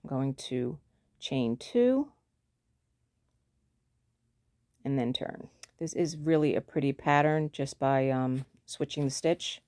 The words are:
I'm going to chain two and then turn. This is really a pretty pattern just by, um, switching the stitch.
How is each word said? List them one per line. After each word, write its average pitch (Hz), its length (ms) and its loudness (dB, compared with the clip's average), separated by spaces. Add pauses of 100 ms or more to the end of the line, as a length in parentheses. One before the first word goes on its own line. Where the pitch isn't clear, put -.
I'm - 60 -14
going 135 260 -2
to 123 440 -6 (420)
chain 123 380 -2
two 262 500 2 (2750)
and 139 160 -2
then 120 140 0
turn. - 360 -8 (300)
This 165 140 -6
is 160 240 -2
really 151 380 2
a - 80 0
pretty 139 320 -2
pattern 151 580 4
just - 260 -8
by, 135 300 2
um, 131 380 0 (180)
switching 147 400 -4
the 135 60 2
stitch. - 580 -2